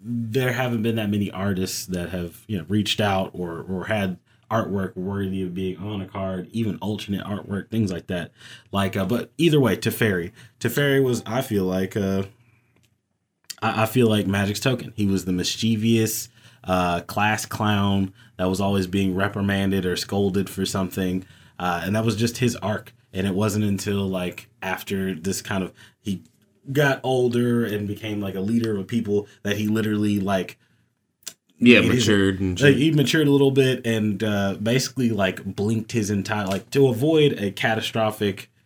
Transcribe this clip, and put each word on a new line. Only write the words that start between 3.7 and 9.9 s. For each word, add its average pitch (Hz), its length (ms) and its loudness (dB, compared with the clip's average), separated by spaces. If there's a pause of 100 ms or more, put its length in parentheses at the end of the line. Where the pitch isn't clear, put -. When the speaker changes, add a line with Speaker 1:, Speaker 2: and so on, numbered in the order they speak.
Speaker 1:
had 98 320 -2 (320)
artwork 98 460 -2
worthy 95 480 -4
of 87 100 -6
being 92 240 -4
on 101 240 -8
a 92 60 -8
card, 95 440 -6
even 110 260 -2
alternate 101 480 -6
artwork, 98 440 -8
things 110 220 0
like 82 160 -8
that. 87 240 -6 (400)
Like, 98 260 0
uh, 95 80 0
but 107 320 -2
either 151 220 4
way, 113 180 4
Teferi. 101 540 0 (280)